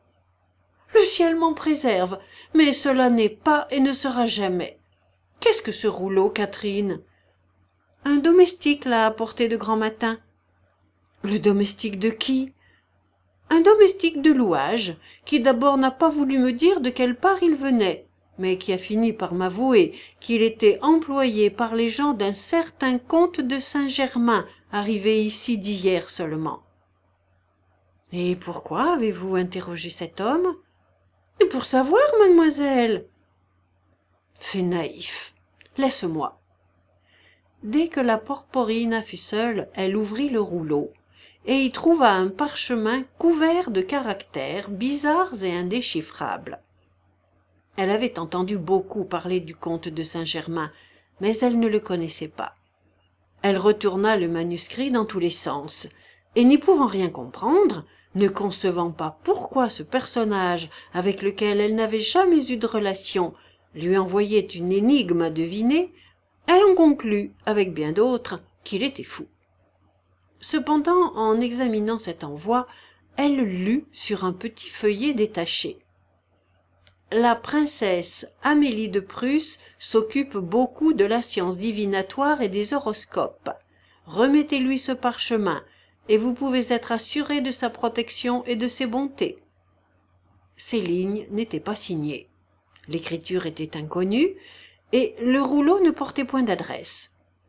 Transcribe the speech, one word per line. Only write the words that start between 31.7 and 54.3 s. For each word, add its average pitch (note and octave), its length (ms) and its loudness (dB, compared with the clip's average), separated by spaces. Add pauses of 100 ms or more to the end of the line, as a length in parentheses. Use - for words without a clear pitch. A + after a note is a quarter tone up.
mademoiselle. » « C#4+ 840 4 (1300)
C'est - 220 -2
naïf. - 720 -6 (420)
Laisse-moi. » F#3 640 -2 (1200)
Dès C#4+ 260 -2
que C#4 120 -4
la A#3 160 2
Porporina A3+ 840 -4
fut F#3 160 -14
seule, G#3+ 560 -4
elle F#3+ 200 -2
ouvrit G#3+ 360 -2
le A3+ 100 0
rouleau, D#3+ 500 -2 (540)
et C4 120 0
y C4 160 0
trouva D#4 400 4
un F#3 160 2
parchemin A#3+ 720 -4 (160)
couvert E4 540 2
de F#3+ 80 0
caractères G3 920 -6
bizarres C#4+ 720 -2
et F3+ 100 -2
indéchiffrables. F3 1080 -6 (1160)
Elle F#3+ 140 -2
avait A3 300 -2
entendu F#3 380 -4
beaucoup F#3 460 -2
parler F3+ 360 -4
du E3 160 -16
comte E3 320 -8
de D#3+ 160 -8
Saint-Germain, D#3+ 680 -6 (500)
mais G#3+ 180 0
elle A#3+ 200 2
ne A#3 80 2
le G#3+ 140 2
connaissait E3 480 -6
pas. - 260 -10 (880)
Elle G3 160 2
retourna G#3 580 2
le F3 120 0
manuscrit F3 640 -4